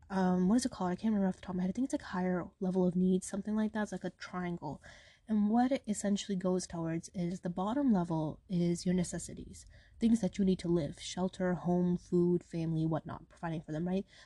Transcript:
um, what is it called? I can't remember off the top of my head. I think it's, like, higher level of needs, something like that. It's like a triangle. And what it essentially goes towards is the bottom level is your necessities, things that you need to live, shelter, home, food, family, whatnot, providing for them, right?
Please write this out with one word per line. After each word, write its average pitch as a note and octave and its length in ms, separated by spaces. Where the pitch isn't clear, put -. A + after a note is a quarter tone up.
um, F#3 380
what G#3 80
is B3+ 100
it B3+ 60
called? F3+ 200
I F3+ 40
can't A3 180
remember G3 140
off F#3 80
the - 60
top - 80
of F#3 80
my F3+ 60
head. F#3 60
I F#3+ 40
think B3+ 120
it's, - 80
like, D4 80
higher F3+ 460
level F#3 260
of F3 80
needs, F#3 320
something G#3 260
like G#3+ 200
that. G#3+ 100
It's G#3 80
like - 140
a C4 60
triangle. F3 680
And G#3 220
what B3 240
it - 140
essentially G3+ 500
goes F3+ 280
towards E3 480
is F3 280
the F#3 80
bottom G#3+ 420
level E3+ 480
is F3 360
your F3+ 100
necessities, - 680
things A3+ 220
that F#3 160
you G3+ 80
need F#3+ 140
to E3 100
live, E3+ 320
shelter, F#3 520
home, F3 440
food, F3 480
family, D#3+ 400
whatnot, D#3+ 420
providing E3+ 340
for - 120
them, D#3+ 120
right? F#3 200